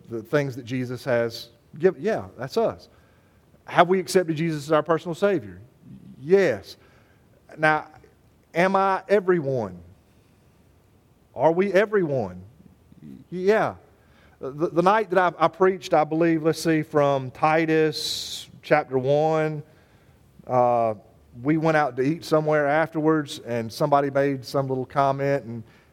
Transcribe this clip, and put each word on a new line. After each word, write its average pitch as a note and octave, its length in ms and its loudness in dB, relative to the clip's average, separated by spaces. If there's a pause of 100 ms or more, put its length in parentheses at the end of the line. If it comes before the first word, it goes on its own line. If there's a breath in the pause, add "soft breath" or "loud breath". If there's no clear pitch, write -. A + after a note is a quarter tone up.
the A2+ 140 -8
things C#3+ 320 -2
that C3+ 80 -14
Jesus B2 400 -8
has A#2 460 -2 (280)
given? D3+ 240 0
Yeah, D3+ 260 -4 (100)
that's B2+ 180 -12
us. D#3 320 -2 (800 soft breath)
Have E3+ 240 2
we F#3+ 100 2
accepted E3+ 380 0
Jesus D#3 300 -4
as D#3 40 -4
our D3+ 120 2
personal D#3+ 320 -4
Savior? B2 440 -4 (640)
Yes. D3 560 2 (800 soft breath)
Now, D#3 300 0 (640)
am F#3+ 240 2
I F#3+ 320 0
everyone? C#3+ 680 0 (1600)
Are C#3 160 2
we F#3 220 0
everyone? D3+ 680 0 (880)
Yeah. F3+ 460 0 (640 soft breath)
The, D3 280 -4
the E3 120 0
night G3+ 280 2
that F3+ 100 2
I, E3 260 2
I - 40 2
preached, F#3+ 440 0
I D#3 120 4
believe, D#3+ 380 0
let's D#3 200 -2
see, D#3+ 180 2
from C#3 500 0
Titus D#3 1160 0 (140)
chapter C3 360 0
one, D3+ 640 0 (840 soft breath)
uh, A#2+ 460 2 (500)
we D3+ 140 2
went D#3+ 180 2
out C#3 220 0
to C3 40 -2
eat D3 220 -2
somewhere D3+ 420 2
afterwards, D#3 760 0
and A#2 320 -6
somebody C#3+ 380 2
made C#3 360 0
some C#3 240 -2
little C3 160 -4
comment, C#3 580 0
and, A#2 200 -10 (300 soft breath)